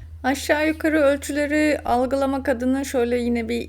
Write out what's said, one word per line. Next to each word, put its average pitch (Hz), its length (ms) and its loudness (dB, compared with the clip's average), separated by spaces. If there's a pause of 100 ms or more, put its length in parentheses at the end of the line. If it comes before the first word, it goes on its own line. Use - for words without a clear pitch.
(240)
Aşağı 294 440 0
yukarı 311 320 0
ölçüleri 294 840 2
algılamak 269 640 0
adına 262 340 0
şöyle 247 340 0
yine 240 320 -2
bir 233 200 -2